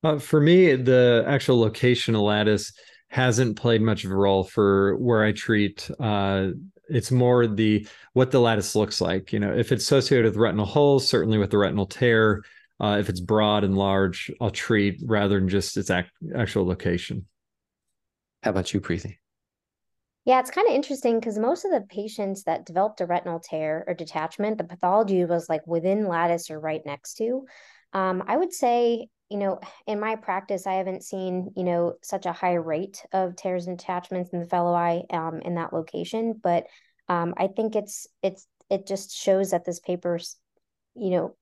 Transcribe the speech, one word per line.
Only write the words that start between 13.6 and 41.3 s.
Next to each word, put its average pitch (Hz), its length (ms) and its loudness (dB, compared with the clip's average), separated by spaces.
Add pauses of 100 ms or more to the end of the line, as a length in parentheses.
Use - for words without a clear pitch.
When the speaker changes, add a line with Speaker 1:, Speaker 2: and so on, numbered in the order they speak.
Speaker 1:
and 98 140 2
large, 98 520 0 (120)
I'll 110 100 -2
treat 101 540 0
rather 101 340 2
than 95 80 0
just 98 300 -2
its 101 120 -6
ac-, 90 200 0 (260)
actual 104 300 0
location. 87 640 -4 (1120)
Speaker 2:
How - 80 -2
about 95 240 -2
you, 101 80 0
Preeti? - 380 -8 (1040)
Speaker 3:
Yeah, 254 160 6
it's 254 100 -6
kinda 415 220 2
interesting 254 480 0
'cause 220 160 -6
most 247 260 -2
of 392 80 -2
the 262 100 2
patients 202 640 -8
that - 220 -4
developed 196 340 -2
a 185 60 -4
retinal 175 340 -4
tear 156 480 -6
or 180 60 -4
detachment, 170 640 -6
the 185 80 -6
pathology 185 580 0
was, 170 240 -2
like, 156 180 -4
within 185 420 -2
lattice 170 420 -2
or 156 100 -12
right 156 260 -6
next 143 300 -12
to. 247 300 -6 (480)
Um, 185 340 -2
I 208 80 -2
would 359 180 -2
say, 240 540 0 (220)
you 208 100 -6
know, 196 200 -2 (280)
in 208 120 -4
my 220 160 -4
practice, 196 520 -6
I 190 60 -2
haven't 185 300 -4
seen, 185 520 -6
you 190 80 -4
know, 175 400 0
such 190 240 -6
a 175 40 -4
high 180 220 -2
rate 170 500 -6 (100)
of 185 220 -2
tears 180 300 -6
and 180 120 -8
detachments 180 540 -8
in 175 80 -6
the 170 60 -8
fellow 175 280 0
eye, 170 360 0
um, 165 320 -6
in 175 140 -6
that 165 180 -6
location. 175 600 -6
But, 175 340 -2 (400)
um, 175 300 -2
I 190 100 -2
think 220 280 -4
it's, 202 300 -6 (160)
it's, 185 260 -6 (220)
it 196 160 -4
just 196 260 -8
shows 190 380 0
that 175 160 -2
this 175 140 -8
paper's, 175 580 -6 (560)
you 202 180 -4
know 180 300 -2